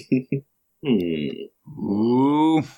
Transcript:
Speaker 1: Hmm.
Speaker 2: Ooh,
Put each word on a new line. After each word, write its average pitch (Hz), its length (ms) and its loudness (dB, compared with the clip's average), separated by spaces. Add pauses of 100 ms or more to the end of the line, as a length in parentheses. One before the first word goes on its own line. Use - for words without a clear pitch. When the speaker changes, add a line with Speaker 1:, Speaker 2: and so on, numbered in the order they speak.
(840)
Speaker 1:
Hmm. 85 440 0 (540)
Speaker 2:
Ooh, 139 800 2 (140)